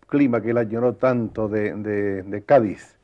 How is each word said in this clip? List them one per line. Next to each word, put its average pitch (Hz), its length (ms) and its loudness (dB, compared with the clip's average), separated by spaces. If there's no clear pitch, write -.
clima 131 340 2
que 113 80 -2
él 117 80 0
añoró 117 360 0
tanto 113 540 -2
de, 104 260 -2
de, 101 500 -4
de 101 180 -8
Cádiz. 113 600 2